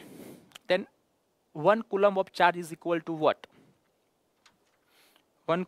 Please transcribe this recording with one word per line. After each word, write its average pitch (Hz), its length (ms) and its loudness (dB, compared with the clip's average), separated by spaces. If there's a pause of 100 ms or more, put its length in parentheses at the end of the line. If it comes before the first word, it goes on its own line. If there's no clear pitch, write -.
(680)
Then 185 140 0 (720)
one 196 360 2
coulomb 196 320 2
of - 160 -6
charge 175 240 4
is 160 140 -14
equal 170 320 -4
to 165 40 -8 (120)
what? - 220 2 (2000)
One 180 160 -2